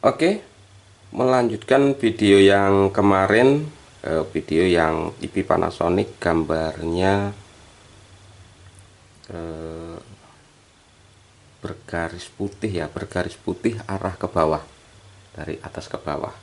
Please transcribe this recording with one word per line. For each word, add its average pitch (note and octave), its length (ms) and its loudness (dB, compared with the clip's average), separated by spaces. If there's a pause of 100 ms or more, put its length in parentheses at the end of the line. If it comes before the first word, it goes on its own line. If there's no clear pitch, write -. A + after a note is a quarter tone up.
Oke, E3+ 400 0 (720)
melanjutkan B2+ 800 2
video G#2 480 4
yang G2 480 6
kemarin, G#2 800 4 (320)
eh, D#2 320 -2
video D#2+ 320 0
yang E2 560 0
T - 80 -8
V F#2+ 160 -4
Panasonic E2+ 720 0
gambarnya, E2 1120 -2 (2000)
eh, E2 680 -12 (1600)
bergaris E2+ 720 -10
putih G2+ 480 -6
ya, D2+ 80 -8
bergaris F2+ 480 -8
putih G#2 480 -6
arah F#2+ 320 -6
ke - 80 -6
bawah, D#2 400 0 (720)
dari D#2 240 -10
atas - 240 -14
ke - 160 -12
bawah. D2 420 -8